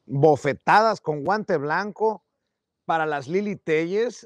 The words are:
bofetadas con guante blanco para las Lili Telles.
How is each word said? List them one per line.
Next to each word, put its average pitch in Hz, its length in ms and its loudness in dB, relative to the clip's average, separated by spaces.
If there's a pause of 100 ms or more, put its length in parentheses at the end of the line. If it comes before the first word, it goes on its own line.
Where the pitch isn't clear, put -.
bofetadas 156 960 2
con 151 240 -6
guante 196 320 -2
blanco 196 640 -4 (640)
para 160 200 -2
las 143 220 -6
Lili 196 300 -4
Telles. 175 680 -2